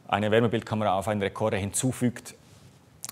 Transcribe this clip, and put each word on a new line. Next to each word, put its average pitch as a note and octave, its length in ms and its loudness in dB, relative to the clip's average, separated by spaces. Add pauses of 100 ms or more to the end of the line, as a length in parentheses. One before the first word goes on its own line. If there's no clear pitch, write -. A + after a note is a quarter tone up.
eine G#2 240 2
Wärmebildkamera G#2+ 600 2
auf G2 140 -2
einen G#2+ 140 0
Rekorder G#2+ 360 -2
hinzufügt, A#2 800 -2 (760)